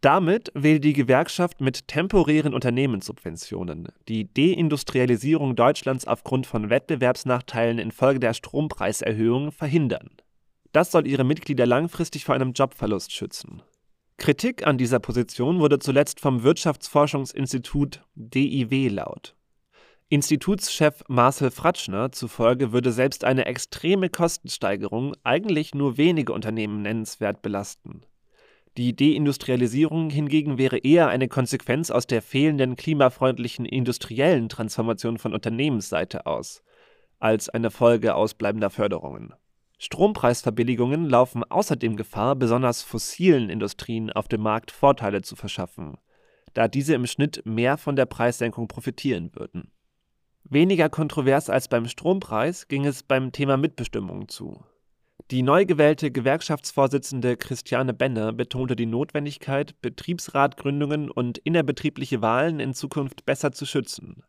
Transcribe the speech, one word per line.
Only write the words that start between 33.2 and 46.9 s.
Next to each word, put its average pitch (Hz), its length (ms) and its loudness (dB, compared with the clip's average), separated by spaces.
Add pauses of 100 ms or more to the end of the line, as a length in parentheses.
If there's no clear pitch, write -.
industriellen 123 840 0
Transformation 113 720 -4
von 110 140 -6
Unternehmensseite 113 920 -4
aus, - 360 -6 (560)
als 110 300 0
eine 113 220 -2
Folge 113 440 -2
ausbleibender 104 560 -4
Förderungen. 76 640 -6 (440)
Strompreisverbilligungen 123 1300 0
laufen 123 340 2
außerdem 120 540 -2
Gefahr, 110 400 -2
besonders 123 460 0
fossilen 127 680 2
Industrien 107 600 -6
auf 107 160 -4
dem 110 140 -2
Markt 110 280 -2
Vorteile 104 520 2
zu - 140 -14
verschaffen, 85 600 -10 (580)
da 113 140 2
diese 143 260 0